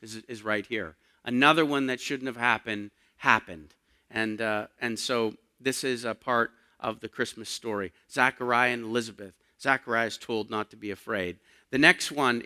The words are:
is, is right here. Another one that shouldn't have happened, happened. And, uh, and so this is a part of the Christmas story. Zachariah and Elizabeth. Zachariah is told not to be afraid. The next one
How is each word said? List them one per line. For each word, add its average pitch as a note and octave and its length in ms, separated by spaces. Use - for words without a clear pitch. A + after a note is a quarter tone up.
is, A2 160
is A2 160
right G#2+ 220
here. G2 300
Another D3 420
one C#3 220
that B2+ 120
shouldn't C3 280
have A#2+ 100
happened, A2 540
happened. F#2+ 580
And, A2 320
uh, G#2+ 260
and A#2 160
so A2+ 380
this C3 240
is B2 200
a A2+ 120
part A#2 360
of A2+ 200
the A2+ 100
Christmas - 400
story. G2+ 440
Zachariah B2 640
and A#2+ 100
Elizabeth. A2 500
Zachariah A#2+ 460
is G2+ 100
told A2 320
not A2 220
to G#2+ 40
be G#2+ 160
afraid. F#2+ 460
The B2+ 60
next D#3+ 340
one B2+ 340